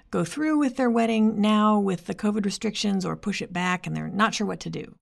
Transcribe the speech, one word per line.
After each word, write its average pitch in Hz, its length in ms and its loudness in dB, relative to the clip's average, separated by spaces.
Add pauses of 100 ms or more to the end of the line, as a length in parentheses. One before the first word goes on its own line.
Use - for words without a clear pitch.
go 175 140 0
through 302 340 -2
with 277 200 0
their 254 120 2
wedding 220 520 2
now 214 380 4
with 190 260 0
the 175 100 -4
covid 208 300 0
restrictions 196 600 -2
or 160 120 -4
push - 240 -4
it - 100 -10
back 180 340 -2
and 156 80 -4
they're 156 140 -4
not 202 260 0
sure 202 140 -2
what 175 140 -6
to 170 80 -10
do? 160 320 -10